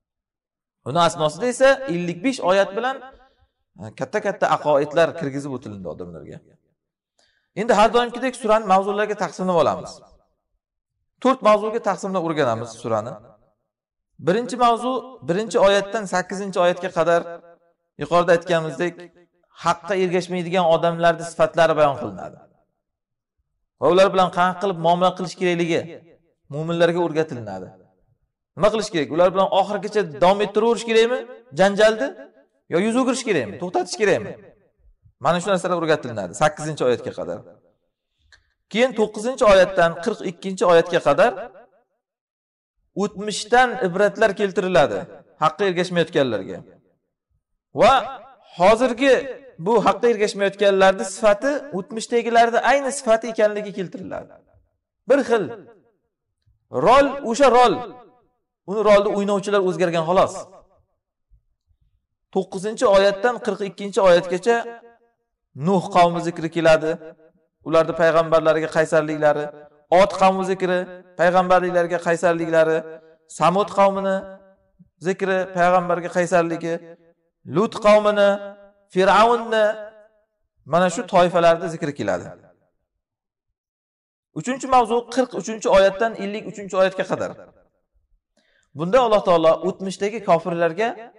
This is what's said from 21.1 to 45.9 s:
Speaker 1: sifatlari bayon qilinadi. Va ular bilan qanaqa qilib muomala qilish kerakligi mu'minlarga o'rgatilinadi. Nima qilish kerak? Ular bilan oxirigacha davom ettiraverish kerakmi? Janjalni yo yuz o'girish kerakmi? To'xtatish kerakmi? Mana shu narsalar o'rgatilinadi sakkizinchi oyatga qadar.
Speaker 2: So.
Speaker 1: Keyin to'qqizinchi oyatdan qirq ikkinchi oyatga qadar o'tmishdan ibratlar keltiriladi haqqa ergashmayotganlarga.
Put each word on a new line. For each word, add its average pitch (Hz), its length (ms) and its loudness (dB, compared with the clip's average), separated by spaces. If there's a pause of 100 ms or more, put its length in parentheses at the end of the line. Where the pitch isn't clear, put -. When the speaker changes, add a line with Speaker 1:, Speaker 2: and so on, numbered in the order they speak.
Speaker 1:
sifatlari 160 480 0
bayon 143 220 2
qilinadi. 85 400 -12 (1400)
Va 131 80 2
ular 190 200 6
bilan 185 220 2
qanaqa 180 280 0
qilib 190 200 -4
muomala 175 360 2
qilish 175 200 -10
kerakligi 170 460 -2 (720)
mu'minlarga 165 480 0
o'rgatilinadi. 123 680 -6 (880)
Nima 196 140 2
qilish 220 200 -4
kerak? 143 200 -4
Ular 175 200 2
bilan 190 180 0
oxirigacha 202 520 -2 (120)
davom 190 280 2
ettiraverish 220 440 0
kerakmi? 226 340 2 (320)
Janjalni 202 560 2 (600)
yo 151 100 -2
yuz 220 160 0
o'girish 254 280 0
kerakmi? 143 360 -2
To'xtatish 180 380 -6
kerakmi? 196 360 0 (880)
Mana 160 180 0
shu 175 100 -8
narsalar 180 280 0
o'rgatilinadi 127 580 -4
sakkizinchi 151 480 -2
oyatga 120 280 0
qadar. 87 260 -8 (280)
Speaker 2:
So. 87 60 -20 (1000)
Speaker 1:
Keyin 240 280 0
to'qqizinchi 226 460 -4
oyatdan 185 460 4 (120)
qirq 214 160 -4 (120)
ikkinchi 190 400 -8
oyatga 170 360 4
qadar 175 240 4 (1700)
o'tmishdan 214 640 0 (180)
ibratlar 202 520 0
keltiriladi 180 600 0 (440)
haqqa 160 260 -2
ergashmayotganlarga. 156 880 -2 (1160)